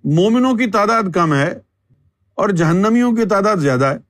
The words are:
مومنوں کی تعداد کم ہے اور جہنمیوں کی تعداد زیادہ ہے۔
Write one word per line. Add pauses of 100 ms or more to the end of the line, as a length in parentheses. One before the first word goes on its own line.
مومنوں
کی
تعداد (100)
کم
ہے (760)
اور
جہنمیوں
کی
تعداد
زیادہ
ہے۔ (120)